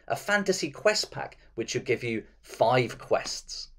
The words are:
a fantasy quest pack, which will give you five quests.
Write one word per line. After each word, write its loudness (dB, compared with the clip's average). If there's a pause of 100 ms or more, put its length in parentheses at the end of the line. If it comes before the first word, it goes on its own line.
a -2
fantasy 0
quest 2
pack, -10 (200)
which -6
will -2
give -2
you -2 (200)
five 2
quests. -4